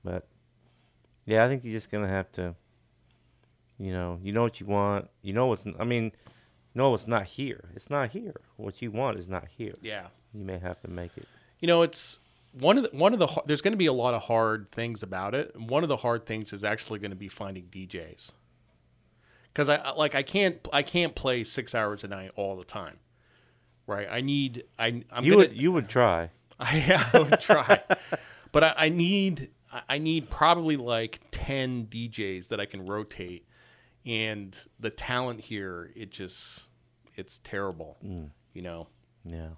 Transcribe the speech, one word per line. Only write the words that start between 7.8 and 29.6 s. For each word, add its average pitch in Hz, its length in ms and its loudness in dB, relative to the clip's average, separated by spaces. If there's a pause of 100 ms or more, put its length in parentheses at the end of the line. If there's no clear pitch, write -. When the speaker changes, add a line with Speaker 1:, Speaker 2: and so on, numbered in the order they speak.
Speaker 1:
not 143 220 -2
here. 208 280 -10 (160)
What 101 240 -10
you 120 100 -6
want 110 280 -2
is 90 100 -12
not 90 280 -8
here. 110 260 -10
Speaker 2:
Yeah. 104 240 -10 (260)
Speaker 1:
You 104 120 -12
may 95 140 -8
have 90 220 -8
to - 80 -14
make 87 300 -10
it. - 80 -18 (340)
Speaker 2:
You 170 80 0
know, 170 140 6
it's - 360 -2 (400)
one 180 200 6
of 262 120 0
the, 139 60 -12
one 180 160 6
of 240 60 0
the 175 80 6
har-, - 200 -4
there's 147 160 2
gonna 220 140 2
be 185 100 4
a 147 60 4
lot 123 220 2
of 107 80 -2
hard 110 500 0
things 117 300 -6
about 95 320 -4
it. 143 200 -4
And 110 140 -12
one 139 140 2
of 170 80 0
the 131 80 2
hard 117 280 0
things 110 280 -8
is 101 100 -8
actually 107 360 -2
gonna 101 160 -8
be 98 120 -12
finding 95 420 -10
D 95 160 -12
Js. 82 460 -14 (1200)
'Cause 147 140 2
I, 147 80 6
I, 135 160 -4
like, 151 220 0
I 139 80 0
can't, 190 340 0 (160)
I 143 100 2
can't 165 320 -2
play 123 300 -2
six - 300 -6
hours 104 280 -2
a 104 60 -12
night 95 280 -10
all 98 200 -4
the 90 80 -14
time. 87 320 -12 (880)
Right? 101 240 -6
I 117 120 -4
need, 135 420 -2 (140)
I, 120 320 0
I'm 120 140 -4
Speaker 1:
You 160 80 8
Speaker 2:
gonna 208 40 12 (120)
Speaker 1:
would, - 80 -6
you 147 160 2
would 151 160 0
try. 90 420 4 (140)
Speaker 2:
<laughs> - 160 -20
I, 131 520 4
I 240 60 10
would 160 220 6
try. 190 460 6
Speaker 1:
<laughs> - 40 -20 (640)
Speaker 2:
But 151 120 8
I, 160 120 6
I 156 140 4
need, 175 580 2 (240)